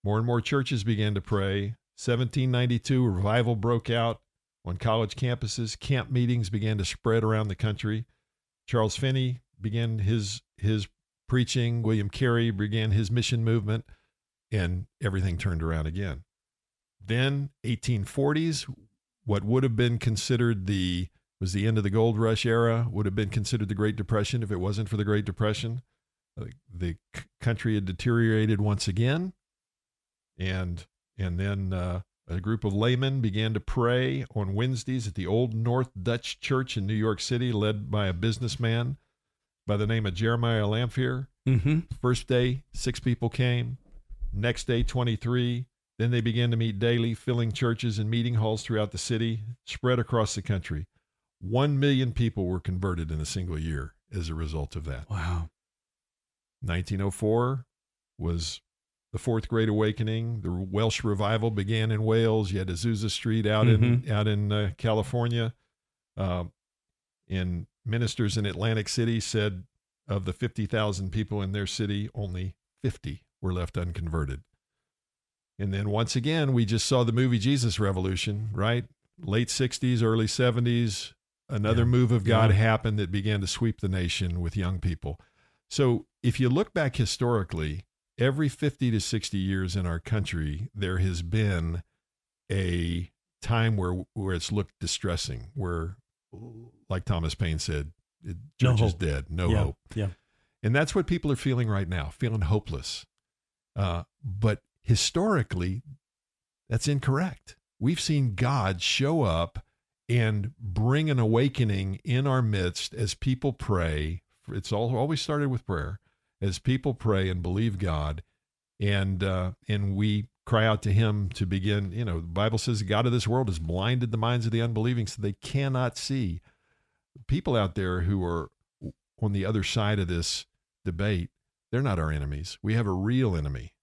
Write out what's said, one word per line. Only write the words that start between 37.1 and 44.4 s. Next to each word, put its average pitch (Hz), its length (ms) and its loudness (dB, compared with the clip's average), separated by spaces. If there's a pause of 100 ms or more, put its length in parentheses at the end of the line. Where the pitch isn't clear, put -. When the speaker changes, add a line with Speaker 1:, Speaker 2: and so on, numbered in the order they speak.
Speaker 1:
City, 123 300 0
led 107 400 0
by 104 160 0
a 92 60 0
businessman 113 840 -2 (720)
by 104 100 2
the 104 80 2
name 110 220 0
of 90 80 -4
Jeremiah 113 500 2
Lanphier. 123 640 -2 (200)
Speaker 2:
Mm-hmm. 143 340 4 (200)
Speaker 1:
First 123 260 2
day, 123 360 2 (100)
six - 260 -4
people 117 300 0
came. 123 480 0 (560)
Next 113 320 -2